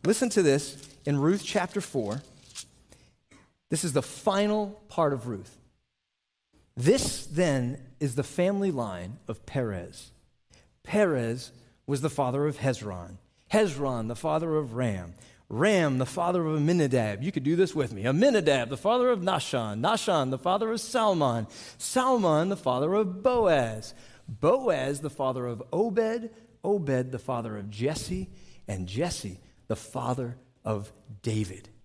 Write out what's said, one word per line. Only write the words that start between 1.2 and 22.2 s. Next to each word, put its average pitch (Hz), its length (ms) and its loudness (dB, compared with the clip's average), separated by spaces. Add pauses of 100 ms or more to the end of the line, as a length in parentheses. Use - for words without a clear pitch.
chapter 185 380 -2
four. 117 400 -4 (1500)
This 160 140 -2
is 160 100 -2
the 135 80 2
final 208 880 0
part 151 240 2
of 120 140 -6
Ruth. 101 300 -10 (1160)
"This 165 500 2
then 143 560 0 (180)
is 131 160 -2
the 143 80 0
family 196 480 0
line 104 460 -6 (100)
of - 180 -8
Perez. 104 680 -6 (720)
Perez 127 680 0 (360)
was 135 140 -2
the 147 80 0
father 139 380 0
of 151 100 -4
Hezron. 92 600 -4 (340)
Hezron, 139 560 0
the 117 80 -6
father 160 400 -2
of 139 180 -2
Ram. 98 400 -2 (360)
Ram, 160 480 4
the 127 80 2
father 175 400 0
of 156 120 0
Amminadab." 131 680 2
You 180 80 -2
could 139 120 -4
do 151 120 2
this 180 200 2
with 139 180 -2
me. 101 120 -6
"Amminadab, 147 640 4
the 131 80 -6
father 247 320 2
of 226 100 2
Nahshon. 127 640 -2
Nahshon, 165 500 2
the 131 60 -4
father 202 340 0
of 233 80 -2
Salmon. 151 680 2 (300)
Salmon, 196 720 2